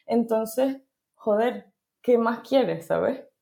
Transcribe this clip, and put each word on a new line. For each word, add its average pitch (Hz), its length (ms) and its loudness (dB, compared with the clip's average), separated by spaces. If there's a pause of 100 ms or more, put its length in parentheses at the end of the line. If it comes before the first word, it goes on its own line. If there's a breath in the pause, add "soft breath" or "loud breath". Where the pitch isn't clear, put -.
Entonces, 233 720 0 (340)
joder, 214 580 -2 (300)
¿qué 247 160 4
más 233 240 0
quieres, 175 460 0
sabes? 196 340 0
O - 60 -20 (160)